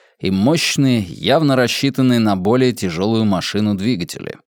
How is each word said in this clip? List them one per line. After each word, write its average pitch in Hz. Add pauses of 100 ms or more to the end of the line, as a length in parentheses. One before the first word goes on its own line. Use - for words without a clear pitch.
(200)
и 95
мощные, 127
явно 127
рассчитанные 127
на 107
более 117
тяжёлую 101
машину 101
двигатели. 92 (180)